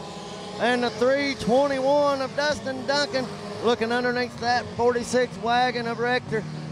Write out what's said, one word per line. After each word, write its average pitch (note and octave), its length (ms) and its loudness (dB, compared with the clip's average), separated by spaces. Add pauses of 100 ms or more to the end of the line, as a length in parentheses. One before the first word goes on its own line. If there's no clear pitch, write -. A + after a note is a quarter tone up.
(600)
And B3 220 2
the A#3+ 80 0
three C4+ 440 2
twenty-one C#4 880 2
of C4 120 -4
Dustin C4+ 520 -2
Duncan C#4 400 0 (360)
looking A3+ 300 2
underneath B3 480 0
that A#3+ 240 0 (120)
forty-six A#3+ 640 2
wagon A#3+ 480 2
of A#3 120 -4
Rector. A#3+ 440 0 (300)